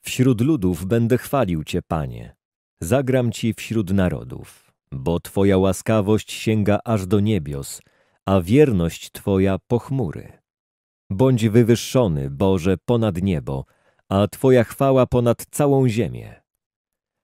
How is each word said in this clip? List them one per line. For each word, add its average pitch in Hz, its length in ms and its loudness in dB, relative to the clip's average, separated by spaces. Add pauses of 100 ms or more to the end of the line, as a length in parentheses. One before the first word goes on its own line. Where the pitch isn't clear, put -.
Wśród 127 400 0
ludów 95 440 0
będę 117 320 2
chwalił 92 460 -2
Cię, 87 180 -6
Panie. 64 540 -8 (460)
Zagram 123 500 0
Ci 110 220 -4
wśród 107 380 -4
narodów, 67 800 -4 (200)
bo 76 280 -4
Twoja 98 380 0
łaskawość 101 760 0
sięga 104 540 -2
aż 104 200 -2
do 101 140 2
niebios, 76 640 -4 (440)
a 98 160 4
wierność 101 720 2
Twoja 95 460 0 (100)
po 120 120 0
chmury. - 540 -8 (760)
Bądź 117 400 2
wywyższony, 107 800 2
Boże, 95 560 0
ponad 117 360 0
niebo, 71 440 -4 (440)
a 101 180 2
Twoja 127 360 4
chwała 131 420 2
ponad 120 460 0
całą 135 380 2
ziemię. 85 520 -6 (840)